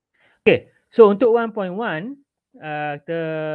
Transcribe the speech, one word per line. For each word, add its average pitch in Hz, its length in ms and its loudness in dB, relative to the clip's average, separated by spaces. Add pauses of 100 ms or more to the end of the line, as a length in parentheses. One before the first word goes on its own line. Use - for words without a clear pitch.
(400)
Okey, - 320 0 (220)
so 208 180 8
untuk 226 240 2
one 233 160 -2
point 185 240 -8
one, 214 400 -8 (460)
uh, 151 400 -8
kita, 165 180 -6 (340)